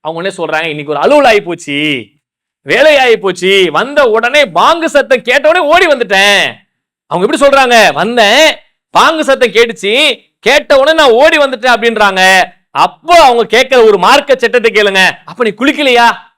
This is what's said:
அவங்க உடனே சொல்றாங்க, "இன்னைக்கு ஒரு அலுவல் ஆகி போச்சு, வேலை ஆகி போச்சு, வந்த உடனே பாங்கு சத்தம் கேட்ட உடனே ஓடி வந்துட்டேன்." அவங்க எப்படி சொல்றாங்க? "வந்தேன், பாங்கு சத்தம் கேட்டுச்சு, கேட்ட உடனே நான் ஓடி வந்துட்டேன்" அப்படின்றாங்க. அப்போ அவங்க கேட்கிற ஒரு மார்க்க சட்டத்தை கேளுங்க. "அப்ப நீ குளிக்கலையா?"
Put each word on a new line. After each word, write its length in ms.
அவங்க 140
உடனே 180
சொல்றாங்க, 340
"இன்னைக்கு 220
ஒரு 60
அலுவல் 300
ஆகி 100
போச்சு, 380
வேலை 320
ஆகி 180
போச்சு, 360
வந்த 300
உடனே 260
பாங்கு 300
சத்தம் 400
கேட்ட 200
உடனே 160
ஓடி 220
வந்துட்டேன்." 580
அவங்க 140
எப்படி 180
சொல்றாங்க? 340
"வந்தேன், 540
பாங்கு 300
சத்தம் 320
கேட்டுச்சு, 380
கேட்ட 380
உடனே 220
நான் 220
ஓடி 160
வந்துட்டேன்" 360
அப்படின்றாங்க. 480
அப்போ 480
அவங்க 260
கேட்கிற 380
ஒரு 160
மார்க்க 440
சட்டத்தை 300
கேளுங்க. 300
"அப்ப 200
நீ 160
குளிக்கலையா?" 480